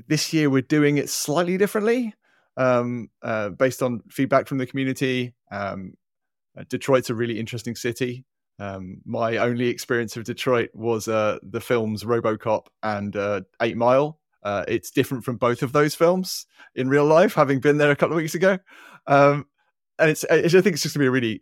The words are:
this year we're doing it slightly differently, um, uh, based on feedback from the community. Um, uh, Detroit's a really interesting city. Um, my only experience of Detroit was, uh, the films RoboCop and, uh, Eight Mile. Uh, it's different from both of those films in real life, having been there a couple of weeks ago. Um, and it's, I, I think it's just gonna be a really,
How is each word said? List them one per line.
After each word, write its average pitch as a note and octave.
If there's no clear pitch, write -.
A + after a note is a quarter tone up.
this D#3
year D#3
we're C3+
doing D3
it -
slightly F3
differently, A3
um, B2
uh, A2
based B2+
on B2
feedback C3+
from C#3
the B2+
community. C3
Um, G2
uh, -
Detroit's B2+
a B2
really A#2
interesting A2+
city. B2
Um, G2
my A2+
only A#2+
experience A#2+
of A#2
Detroit A#2
was, A2+
uh, G#2+
the G2+
films A2
RoboCop A2+
and, G#2
uh, G2+
Eight A#2
Mile. C3
Uh, G2+
it's -
different C3
from A2+
both A#2+
of C3
those D3
films F3+
in B2+
real C#3+
life, E3
having C#3
been D3
there D3
a C#3
couple D3+
of E3+
weeks D#3
ago. F#3
Um, C#3+
and D#3
it's, D#3
I, E3
I D#3+
think F#3
it's D#3+
just D3+
gonna D3
be C3
a B2+
really, A#2